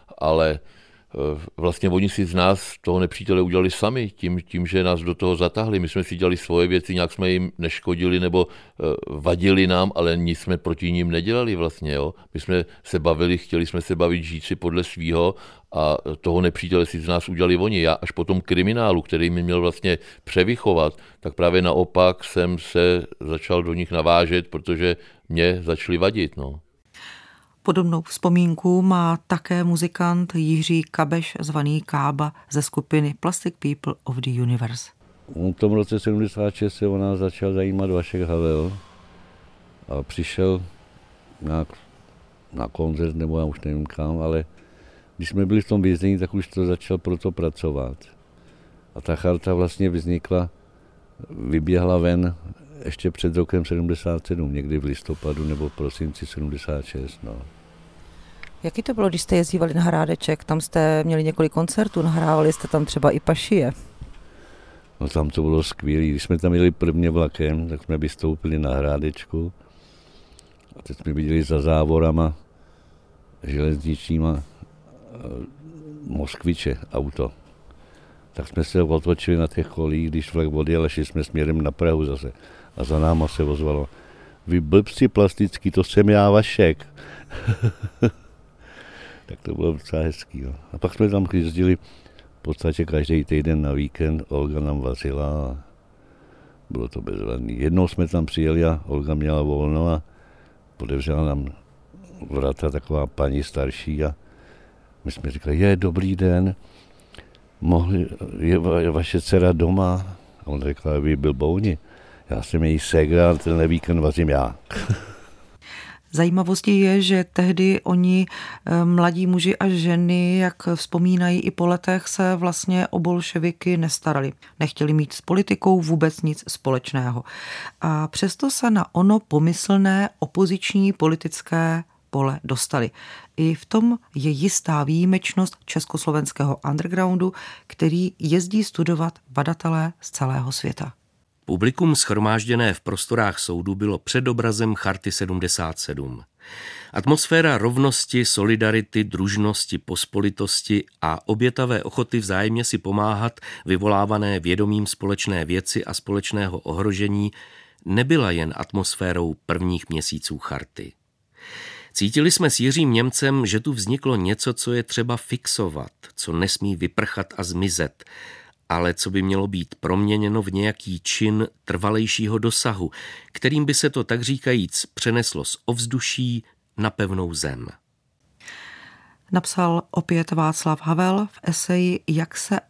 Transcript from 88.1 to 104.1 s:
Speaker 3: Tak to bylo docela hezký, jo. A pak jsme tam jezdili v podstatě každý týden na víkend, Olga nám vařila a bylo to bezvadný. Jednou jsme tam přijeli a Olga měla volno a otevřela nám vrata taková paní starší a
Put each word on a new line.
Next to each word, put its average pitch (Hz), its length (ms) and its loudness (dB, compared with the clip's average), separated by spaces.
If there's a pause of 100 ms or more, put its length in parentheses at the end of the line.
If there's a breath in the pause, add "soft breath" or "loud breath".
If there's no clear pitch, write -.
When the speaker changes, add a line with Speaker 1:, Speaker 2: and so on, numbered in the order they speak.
Speaker 3:
Tak - 140 -16
to 80 120 -8
bylo 82 180 0
docela 80 300 -4
hezký, 78 380 -6
jo. 65 140 -8 (180)
A 80 60 -10
pak - 160 -4
jsme 107 140 4
tam 98 240 0
jezdili 87 440 2
v - 640 -16
podstatě 80 420 -2
každý 78 400 0
týden 76 380 0
na 73 100 0
víkend, 78 560 -2
Olga 73 320 -2
nám 73 200 -2
vařila 67 460 -4
a 71 320 -4 (1120 soft breath)
bylo 60 180 -6
to 58 120 -10
bezvadný. 57 600 -6
Jednou 85 280 4
jsme 85 200 0
tam 82 180 0
přijeli 80 380 2
a 80 220 2
Olga 73 280 -2
měla 76 280 0
volno 76 460 0
a 78 140 0 (800 soft breath)
otevřela 69 440 -2
nám 71 220 -2 (840)
vrata 67 400 -2
taková 73 360 -2
paní 69 360 -2
starší 73 640 -4
a 73 100 -2 (920 soft breath)